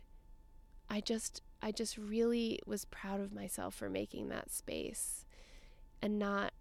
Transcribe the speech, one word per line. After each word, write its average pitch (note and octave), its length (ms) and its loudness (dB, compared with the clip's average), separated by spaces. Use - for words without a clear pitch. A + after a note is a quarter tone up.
I G#3 100 2
just, - 400 0
I G#3+ 100 2
just G#3+ 240 0
really A3+ 680 6
was G#3 180 0
proud G3 360 -2
of G3+ 120 -2
myself G3 420 -2
for - 140 -4
making - 400 0
that - 220 -4
space - 720 -2
and G#3 160 4
not G3+ 420 4